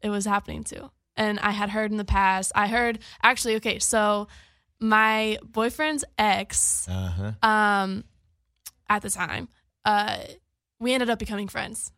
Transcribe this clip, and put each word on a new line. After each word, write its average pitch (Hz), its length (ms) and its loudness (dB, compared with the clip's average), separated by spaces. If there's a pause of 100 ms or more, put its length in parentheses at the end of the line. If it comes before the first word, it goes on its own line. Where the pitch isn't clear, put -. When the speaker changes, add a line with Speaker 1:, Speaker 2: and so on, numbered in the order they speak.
Speaker 1:
it 214 80 -4
was 202 140 -2
happening - 400 -2
to. - 260 -14 (260)
And 208 220 0
I 208 140 0
had 208 180 -2
heard 214 220 -2
in 214 40 -2
the 208 80 -4
past, 190 520 2
I 208 100 2
heard, 233 320 0 (240)
actually, 240 340 4
okay, 208 220 -2
so 208 480 2 (540)
my 220 640 4
boyfriend's 247 600 -2 (140)
ex, 202 720 0
Speaker 2:
Uh-huh. 95 600 -2
Speaker 1:
um, 202 540 2 (840)
at 208 140 0
the 208 80 -8
time, - 380 -6 (360)
uh, 208 320 2 (640)
we 240 120 0
ended 247 180 0
up 226 100 -2
becoming 208 260 -6
friends. - 520 -8